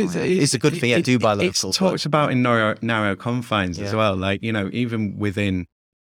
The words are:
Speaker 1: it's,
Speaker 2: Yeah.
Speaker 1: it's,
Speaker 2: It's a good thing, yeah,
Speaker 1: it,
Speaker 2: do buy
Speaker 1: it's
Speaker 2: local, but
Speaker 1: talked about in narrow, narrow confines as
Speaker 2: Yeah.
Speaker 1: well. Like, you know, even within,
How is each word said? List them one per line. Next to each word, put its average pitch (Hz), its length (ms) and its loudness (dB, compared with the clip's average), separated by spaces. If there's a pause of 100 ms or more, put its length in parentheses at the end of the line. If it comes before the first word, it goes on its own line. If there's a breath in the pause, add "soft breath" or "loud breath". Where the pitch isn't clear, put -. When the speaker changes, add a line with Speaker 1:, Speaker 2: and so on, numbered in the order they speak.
Speaker 1:
it's, 175 120 -2
Speaker 2:
Yeah. 165 80 -2
Speaker 1:
it's, 175 220 2
Speaker 2:
It's 135 100 0
a 117 40 -4
good 151 180 2
thing, 120 140 0
yeah, 113 60 4
Speaker 1:
it, 113 80 0
Speaker 2:
do 127 140 4
buy 107 140 4
Speaker 1:
it's 175 300 0
Speaker 2:
local, 95 60 -4
but - 60 0
Speaker 1:
talked 185 300 0
about 147 260 2
in 127 100 2
narrow, 113 400 2
narrow 107 340 0
confines 110 640 -2
as 101 120 -6
Speaker 2:
Yeah. 110 60 0
Speaker 1:
well. 107 180 2
Like, 95 260 -2
you 113 100 -4
know, 98 220 -2
even 110 460 -4
within, 98 480 -2 (460)